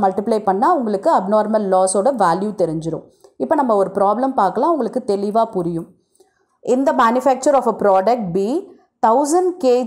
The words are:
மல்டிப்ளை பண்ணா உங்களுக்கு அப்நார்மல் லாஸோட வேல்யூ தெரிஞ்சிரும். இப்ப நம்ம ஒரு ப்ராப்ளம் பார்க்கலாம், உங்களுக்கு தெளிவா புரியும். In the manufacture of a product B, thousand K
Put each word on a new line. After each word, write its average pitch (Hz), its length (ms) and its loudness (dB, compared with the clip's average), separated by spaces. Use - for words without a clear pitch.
மல்டிப்ளை 202 360 0
பண்ணா 202 200 0
உங்களுக்கு 214 300 -2
அப்நார்மல் 208 560 0
லாஸோட 190 340 2
வேல்யூ 185 260 0
தெரிஞ்சிரும். 160 420 -4
இப்ப 262 180 0
நம்ம 247 120 0
ஒரு 185 140 -2
ப்ராப்ளம் 214 440 0
பார்க்கலாம், 214 320 0
உங்களுக்கு 254 280 -4
தெளிவா 202 300 -2
புரியும். 170 320 -4
In 254 140 0
the 294 120 0
manufacture 254 600 2
of 247 120 -2
a - 100 -2
product 202 520 2
B, 196 100 0
thousand 294 420 2
K 254 100 4